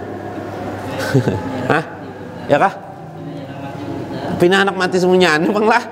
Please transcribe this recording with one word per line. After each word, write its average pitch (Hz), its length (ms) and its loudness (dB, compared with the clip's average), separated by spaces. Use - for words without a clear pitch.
<laughs> 127 640 0
Hah? 156 100 2
Ya 143 160 4
kah? 190 120 4
Pindah 190 240 6
anak 190 160 0
mati 180 160 2
semuanya 180 400 6
aneh 170 160 2
bang 214 160 2
lah. 233 240 6